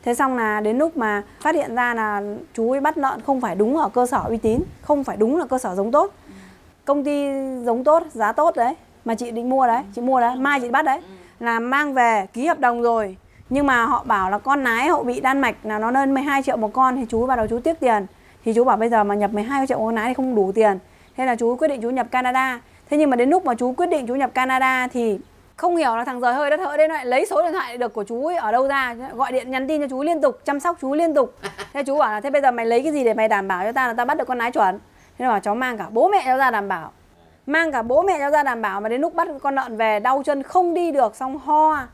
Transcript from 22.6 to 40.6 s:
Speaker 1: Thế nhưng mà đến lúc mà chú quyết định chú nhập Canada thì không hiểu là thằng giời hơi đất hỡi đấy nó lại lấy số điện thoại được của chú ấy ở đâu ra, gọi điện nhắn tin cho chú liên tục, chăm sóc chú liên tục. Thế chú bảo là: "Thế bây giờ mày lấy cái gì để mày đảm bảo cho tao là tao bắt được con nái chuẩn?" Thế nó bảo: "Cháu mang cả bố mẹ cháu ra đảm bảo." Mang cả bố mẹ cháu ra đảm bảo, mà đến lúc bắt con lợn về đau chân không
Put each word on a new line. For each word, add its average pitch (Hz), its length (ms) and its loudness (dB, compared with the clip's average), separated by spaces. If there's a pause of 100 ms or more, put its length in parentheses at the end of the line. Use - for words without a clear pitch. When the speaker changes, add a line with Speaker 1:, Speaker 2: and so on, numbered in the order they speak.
Speaker 1:
Thế 294 80 2
nhưng 302 120 4
mà 254 60 4
đến 247 140 4
lúc 370 160 4
mà 254 100 2
chú 247 180 -2
quyết 349 160 0
định 285 180 -2
chú 240 80 -4
nhập 269 180 0
Canada 262 540 0
thì 233 320 -2 (380)
không 349 180 0
hiểu 262 200 2
là 233 100 -4
thằng 254 160 -8
giời 247 120 2
hơi 285 160 0
đất 302 100 2
hỡi 294 180 -4
đấy 311 100 6
nó 320 80 -2
lại 262 100 -6
lấy 262 200 2
số 381 180 0
điện 330 100 0
thoại 247 240 -6
được 233 160 -4
của 208 100 -6
chú 233 220 -6
ấy 349 100 -2
ở 226 160 -2
đâu 262 160 2
ra, 262 280 0 (200)
gọi 254 160 -2
điện 254 200 -4
nhắn 262 160 -2
tin 302 140 0
cho 277 80 -2
chú 262 140 -4
liên 320 180 0
tục, 277 240 0
chăm 285 140 -2
sóc 349 220 -2
chú 269 120 -4
liên 320 200 2
tục. 269 200 2 (400)
Thế 277 100 -6
chú 277 140 -2
bảo 247 140 2
là: 208 100 -4
"Thế 277 80 -6
bây 277 120 2
giờ 262 100 4
mày 233 140 -4
lấy 233 180 2
cái 311 80 0
gì 285 120 -2
để 220 100 4
mày 220 140 2
đảm 202 200 0
bảo 185 180 -2
cho 226 60 -2
tao 262 160 0
là 233 60 -4
tao 240 120 -2
bắt 294 120 0
được 277 100 -4
con 247 100 -4
nái 233 140 -2
chuẩn?" 196 280 2 (380)
Thế 247 80 -4
nó 254 60 2
bảo: 202 80 2
"Cháu 208 160 -2
mang 254 220 -4
cả 175 120 -10
bố 233 200 4
mẹ 392 160 2
cháu 262 120 2
ra 262 140 4
đảm 208 160 -2
bảo." 170 240 -6 (540)
Mang 311 260 0
cả 247 100 -2
bố 254 200 2
mẹ 370 180 0
cháu 285 120 0
ra 294 120 4
đảm 240 180 -2
bảo, 202 200 -4
mà 220 80 -4
đến 247 120 -2
lúc 330 140 -2
bắt 339 120 0 (140)
con 277 140 -2
lợn 247 220 -4
về 214 220 2
đau 262 260 0
chân 277 180 -2
không 349 300 0